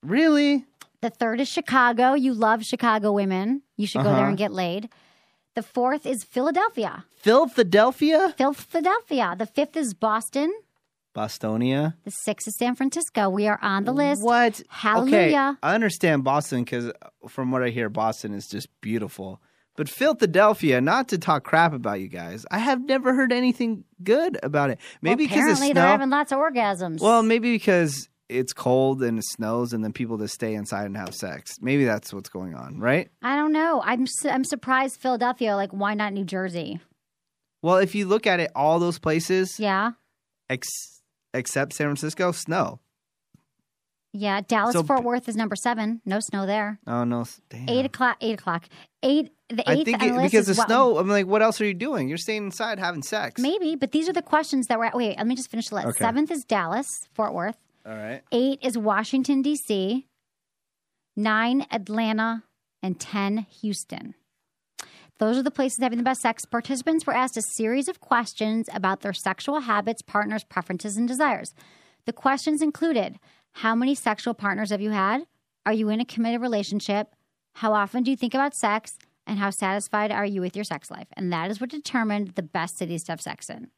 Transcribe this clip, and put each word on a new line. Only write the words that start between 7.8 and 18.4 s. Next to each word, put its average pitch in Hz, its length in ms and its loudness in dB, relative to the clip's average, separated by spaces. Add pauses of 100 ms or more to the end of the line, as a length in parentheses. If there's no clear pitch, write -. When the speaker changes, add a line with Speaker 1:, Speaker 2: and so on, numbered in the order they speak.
Speaker 2:
Philadelphia. 294 1000 0
The 214 80 -2
fifth 294 320 -2
is 254 160 -2
Boston. 226 600 0 (640)
Speaker 1:
Bostonia. 120 880 0
Speaker 2:
The 202 80 -12
sixth - 360 -6
is 214 100 -8
San 247 180 0
Francisco. 269 540 0
We 208 180 0
are 208 140 0
on 202 240 0
the - 80 -2
list. 240 280 2
Speaker 1:
What? 240 480 2
Speaker 2:
Hallelujah. 269 840 4
Speaker 1:
Okay, 269 100 -10
I 165 100 2
understand 175 520 2
Boston 135 400 0
'cause 120 260 -4 (380)
from 127 220 -4
what 127 120 2
I 123 60 2
hear, 117 200 -2
Boston 107 440 -2
is 98 140 -10